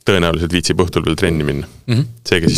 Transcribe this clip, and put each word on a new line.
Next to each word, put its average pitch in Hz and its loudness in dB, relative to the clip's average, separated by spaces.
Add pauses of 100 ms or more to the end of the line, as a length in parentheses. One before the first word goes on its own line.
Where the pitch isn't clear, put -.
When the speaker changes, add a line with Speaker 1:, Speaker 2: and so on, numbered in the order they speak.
Speaker 1:
tõenäoliselt 85 2
viitsib 85 0
õhtul 87 -2
veel 82 0
trenni 82 0
minna. 69 -4 (220)
Speaker 2:
Mhm. - 0 (240)
Speaker 1:
See, 90 2
kes 98 4